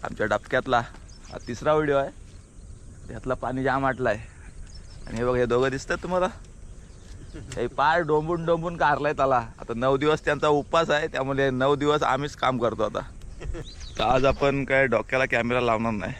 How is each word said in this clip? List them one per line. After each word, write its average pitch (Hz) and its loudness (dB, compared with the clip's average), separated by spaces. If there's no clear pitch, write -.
आमच्या - -2
डबक्यातला 120 2
हा - -10
तिसरा 147 0
व्हिडिओ 151 2
आहे. 139 2
यातला 120 -4
पाणी 127 -4
जाम 135 2
आटलाय. 123 0
आणि 110 -8
हे 117 -2
बघा, 123 2
हे 123 4
दोघं 120 4
दिसतात 135 -4
तुम्हाला? 180 0
हे 120 -2
पार 151 2
डोंबून 160 0
डोंबून 170 0
कारलाय 147 2
त्याला. 135 4
आता 117 -4
नऊ 127 2
दिवस 151 2
त्यांचा 147 2
उपवास 151 2
आहे, 151 2
त्यामुळे 135 0
नऊ 131 4
दिवस 147 2
आम्हीच 135 0
काम 127 0
करतो 110 0
आता. 104 -2
तर 110 2
आज 131 4
आपण 139 4
काय 135 4
डोक्याला 120 2
कॅमेरा 123 2
लावणार 117 2
नाही 104 -4